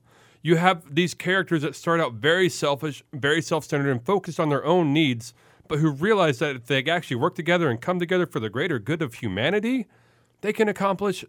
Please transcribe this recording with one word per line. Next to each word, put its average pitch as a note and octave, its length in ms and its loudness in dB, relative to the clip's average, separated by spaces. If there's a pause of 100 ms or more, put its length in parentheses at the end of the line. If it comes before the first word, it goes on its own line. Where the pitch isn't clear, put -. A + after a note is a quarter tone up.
(420)
You D#3+ 140 4
have E3 380 0
these E3+ 200 0
characters F3 480 -2
that C#3+ 120 -4
start E3+ 240 0
out C#3+ 160 0
very D#3+ 340 4
selfish, C#3+ 540 -2 (100)
very C#3+ 300 0
self-centered C#3+ 480 -2
and A#2+ 140 -2
focused F#3 340 -2
on D#3+ 120 0
their C#3+ 140 0
own E3 280 4
needs, C3 420 2 (320)
but D3+ 140 -2
who D#3 100 4
realize D#3+ 480 2
that D3 160 -2
if A#2+ 120 -12
they C3+ 180 0
actually D#3 320 -2
work D#3 180 0
together E3+ 340 0
and A#2 120 -2
come F3+ 180 -2
together F3 260 0
for - 140 -6
the A2 100 -4
greater B2+ 300 -2
good C#3+ 240 -4
of C3 120 -6
humanity, F#3+ 720 -2 (560)
they G#3 100 -2
can G#3+ 160 2
accomplish G3 600 -2